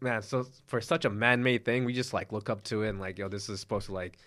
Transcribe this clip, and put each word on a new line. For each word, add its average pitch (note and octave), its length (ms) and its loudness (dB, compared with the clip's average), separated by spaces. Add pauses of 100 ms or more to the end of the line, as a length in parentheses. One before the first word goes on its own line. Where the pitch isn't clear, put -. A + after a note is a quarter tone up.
man, A#2 220 -2
so B2+ 220 -2 (220)
for A#2+ 140 0
such E3 240 0
a B2 40 4
man-made A#2+ 540 4
thing, B2 220 2
we B2 80 0
just, B2 180 -2
like, F#2+ 220 -2
look G#2 160 -4
up G#2 160 -2
to G#2+ 180 0
it A2 60 0
and, G2 100 -4
like, F#2 180 -6
yo, G2 120 -4
this G2+ 180 -6
is G2+ 140 -6
supposed G2+ 240 -2
to, G2 80 -8
like, F#2 340 -6